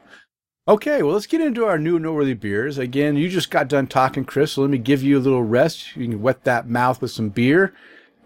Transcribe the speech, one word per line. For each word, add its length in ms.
Okay, 340
well, 120
let's 120
get 140
into 240
our 140
new 200
noteworthy 360
beers. 420
Again, 400
you 140
just 200
got 180
done 180
talking, 400
Chris, 260
so 80
let 100
me 80
give 240
you 160
a 20
little 220
rest. 540
You 100
can 140
wet 240
that 240
mouth 320
with 100
some 200
beer, 420